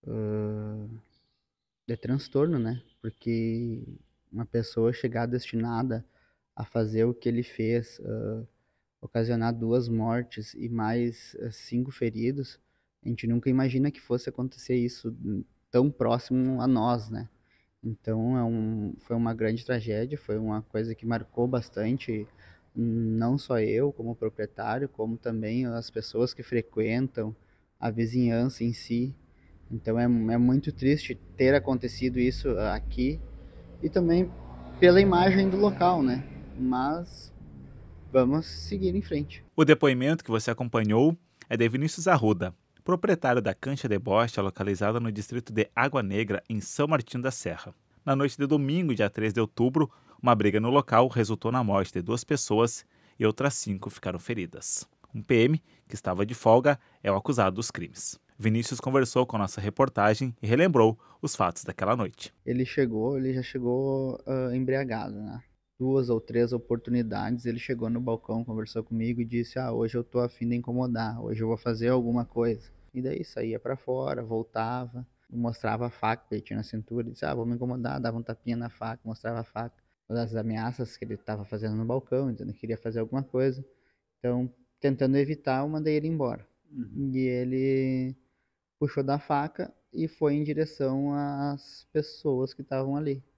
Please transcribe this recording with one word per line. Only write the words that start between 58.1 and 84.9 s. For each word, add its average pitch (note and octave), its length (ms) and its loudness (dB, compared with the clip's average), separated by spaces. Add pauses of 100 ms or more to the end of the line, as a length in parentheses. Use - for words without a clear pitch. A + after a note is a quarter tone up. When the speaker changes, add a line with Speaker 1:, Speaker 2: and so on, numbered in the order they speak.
Speaker 2:
Vinícius A#2 420 0
conversou B2+ 460 2
com A#2 100 -6
a G#2+ 40 0
nossa G2 200 -4
reportagem A2 800 2
e A2 60 -6
relembrou A#2+ 520 6 (220)
os - 140 -4
fatos F2+ 300 0
daquela G#2 320 0
noite. - 360 -8 (120)
Speaker 1:
Ele B2 200 0
chegou, B2 540 0
ele C3 160 -2
já B2+ 80 -4
chegou, C3 840 -2
ah, B2+ 280 -2
embriagado, B2+ 600 -2
né? G#2+ 260 -12 (360)
Duas C3 300 2
ou A2+ 120 2
três A#2 320 0
oportunidades A#2+ 920 -2
ele A#2 120 -2
chegou A#2 320 -4
no A#2+ 100 -2
balcão, A2+ 440 -4
conversou A2+ 380 -6
comigo A#2 380 -2
e A#2 40 0
disse: A#2 340 -4
"Ah, B2+ 140 -2
hoje A2+ 260 0
eu A#2+ 60 -4
tô B2 160 -2
a A#2+ 80 2
fim A#2+ 200 -4
de A#2+ 80 2
incomodar, A#2+ 640 -2
hoje A2 200 -4
eu A2+ 60 0
vou A2+ 80 0
fazer A#2 320 -2
alguma A#2+ 360 2
coisa." A#2 460 -2 (240)
E B2+ 80 -6
daí C3+ 200 -4
saía A2+ 380 -6
pra C3 160 -6
fora, C3 460 -4
voltava, A#2 840 -6 (240)
mostrava A#2 560 -2
a A#2+ 40 -4
faca A2 360 -2
que - 80 -6
ele G#2+ 80 -4
tinha G#2+ 140 -8
na A2 60 -4
cintura, A2+ 480 -6
disse: - 160 -8
"Ah, C#3+ 80 -2
vou A#2 100 -4
me A#2+ 100 -2
incomodar", B2 460 -4
dava A#2 160 -4
um A#2 60 -6
tapinha A#2 340 -6
na A#2+ 140 -6
faca, A2+ 340 -10
mostrava A2+ 360 -6
a A2+ 40 -6
faca, A#2 320 -10 (320)
as A2+ 260 -4
ameaças A2+ 600 -4
que - 80 -10
ele G#2+ 120 -8
tava G#2 280 -8
fazendo G#2+ 320 -4
no A2 80 -2
balcão, C3 480 -2
dizendo - 220 -8
que - 60 -18
queria A2+ 180 -6
fazer A2+ 220 -4
alguma C3 220 -2
coisa. C3 400 0 (560)
Então, B2 320 -2 (300)
tentando C3+ 380 2